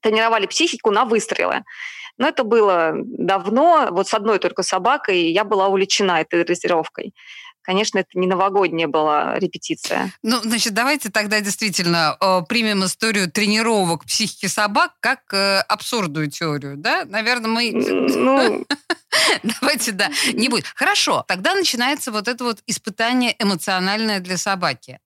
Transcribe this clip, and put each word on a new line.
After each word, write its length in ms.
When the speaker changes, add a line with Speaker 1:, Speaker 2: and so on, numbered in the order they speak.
Speaker 1:
Тренировали 460
психику 440
на 140
выстрелы. 580
Но 100
это 160
было 520
давно, 960
вот 160
с 60
одной 260
только 240
собакой, 580
и 100
я 120
была 240
увлечена 540
этой 220
дрессировкой. 720
Конечно, 380
это 180
не 100
новогодняя 600
была 500
репетиция. 760
Speaker 2:
Ну, 180
значит, 320
давайте 360
тогда 320
действительно, 800
э, 280
примем 380
историю 460
тренировок 760
психики 420
собак 540
как, 180
э, 340
абсурдную 640
теорию, 460
да? 280
Наверное, 440
мы 220
Speaker 1:
М, 360
ну. 640
Speaker 2:
<laughs> 720
Давайте, 300
да, 180
не 160
будет. 160
Хорошо, 520
тогда 280
начинается 560
вот 160
это 160
вот 240
испытание 720
эмоциональное 800
для 180
собаки. 680